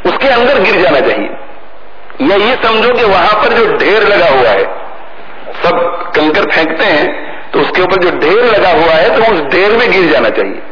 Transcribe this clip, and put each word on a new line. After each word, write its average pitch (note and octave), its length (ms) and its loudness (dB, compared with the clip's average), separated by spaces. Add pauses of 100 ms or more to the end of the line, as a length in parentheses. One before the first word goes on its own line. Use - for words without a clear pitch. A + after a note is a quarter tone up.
اس F3+ 160 0
کے C4+ 100 0
اندر B3 300 2
گر G3 200 0
جانا E3 200 2
چاہیے۔ - 280 -2 (920)
یا F3 160 2
یہ G#3+ 260 2
سمجھو A#3 320 0
کہ A#3 120 2
وہاں G3+ 380 2
پر A3+ 80 2
جو A3+ 260 2
ڈھیر G3+ 240 2
لگا - 280 2
ہوا A#2+ 200 2
ہے، - 140 2 (1000)
سب E3+ 100 0 (420)
کنکر D#3 360 2
پھینکتے D#3 360 -2
ہیں - 400 -2 (260)
تو - 80 0
اس C#3+ 160 0
کے F3+ 60 0
اوپر F3+ 200 0
جو F3 80 2 (100)
ڈھیر G#3 400 2
لگا F#3 120 2
ہوا D#3+ 300 4
ہے G3+ 80 2
تو A3 240 2
اس E3 80 0 (100)
ڈھیر F#3 200 2
میں A#3 160 2
گر F3+ 240 2
جانا A#2+ 180 2
چاہیے۔ G2+ 320 -4 (100)